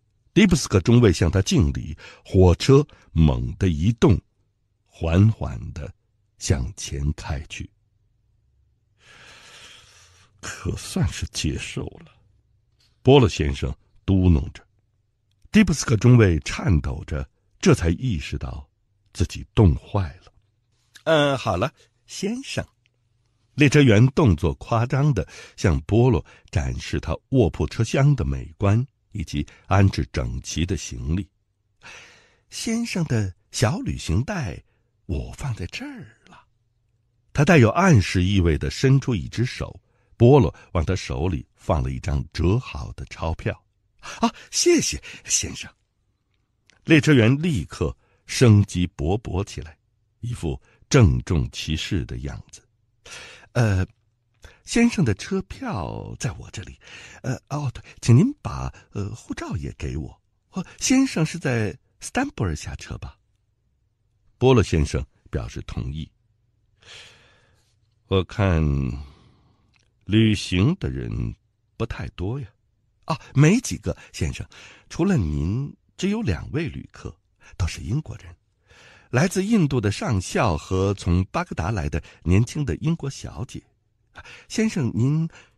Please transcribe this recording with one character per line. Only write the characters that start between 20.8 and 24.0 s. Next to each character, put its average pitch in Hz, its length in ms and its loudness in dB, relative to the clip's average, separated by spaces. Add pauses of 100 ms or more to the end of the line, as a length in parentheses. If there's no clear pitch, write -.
“嗯， 147 320 2
好 107 200 -2
了， 117 160 -4 (340)
先 233 380 -8
生。” - 200 -8 (880)
列 143 140 4
车 147 120 6
员 117 280 8